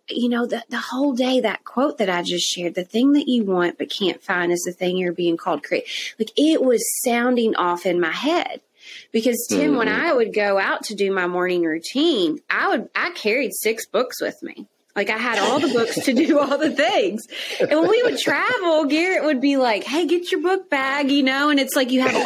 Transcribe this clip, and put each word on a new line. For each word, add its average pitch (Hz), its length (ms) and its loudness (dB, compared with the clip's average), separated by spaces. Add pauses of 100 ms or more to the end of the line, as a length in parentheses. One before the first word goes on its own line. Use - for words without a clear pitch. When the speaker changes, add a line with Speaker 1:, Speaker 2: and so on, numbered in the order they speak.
Speaker 1:
you 240 200 -2
know, 240 180 0
the, 240 220 -6
the 240 100 -6
whole 262 360 -2
day, 254 240 2
that 208 260 -2
quote - 340 -2
that 190 120 0
I 175 120 0
just 175 220 -2
shared, 175 300 -4
"The 185 80 -4
thing 240 300 2
that 285 160 2
you 240 160 2
want 180 340 0
but - 100 -6
can't 170 320 -2
find 175 300 -2
is 175 160 -2
the 180 60 -6
thing 180 240 -4
you're 180 160 -2
being 170 240 0
called 165 260 -4
to - 60 -14
create." - 180 -4 (320)
Like, 220 180 -4
it 302 280 4
was 247 200 2 (200)
sounding 240 500 2
off 175 320 0
in 175 140 2
my 165 100 0
head. 247 520 -2 (500)
Because, 233 380 0
Tim, 214 260 2
when - 120 0
Speaker 2:
Mm-hmm. 285 180 0
Speaker 1:
I 339 60 2
would 226 220 2
go 202 240 2
out 233 260 -2
to 214 100 -8
do 196 180 0
my 185 140 0
morning 180 360 0
routine, 170 760 0 (120)
I 240 180 0
would, 277 260 -2
I 277 160 -2
carried 226 420 -2
six 226 340 -4
books - 340 -2
with - 220 -6
me. - 240 -14 (280)
Like, 208 160 -2
I 220 80 -2
had 233 200 -2
all 220 220 2
the 302 80 0
books 233 380 0
to 269 80 2
do 294 240 4
all 277 180 2
the 294 140 0
things. 247 520 0 (380)
And - 100 2
when 330 200 4
we 453 140 4
would 277 140 2
travel, 339 680 2
Garrett 320 380 0
would 285 180 0
be 277 160 2
like, 226 260 2
"Hey, 302 220 -2
get 349 260 0
your 359 80 -2
book 370 300 -2
bag," 269 400 0
you 285 120 4
know? 269 280 2
And 285 100 4
it's 269 160 0
like, 262 140 2
you 254 100 2
have 262 260 2